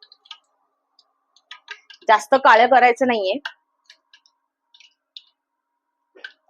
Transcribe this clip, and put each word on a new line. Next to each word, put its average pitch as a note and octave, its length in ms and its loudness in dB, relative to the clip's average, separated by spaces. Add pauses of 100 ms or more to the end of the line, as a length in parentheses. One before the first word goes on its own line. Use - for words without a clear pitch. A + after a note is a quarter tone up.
(2000)
जास्त A3 280 -2
काळं B3 320 2
करायचं B3 400 0
नाहीये. A3 320 -6 (3000)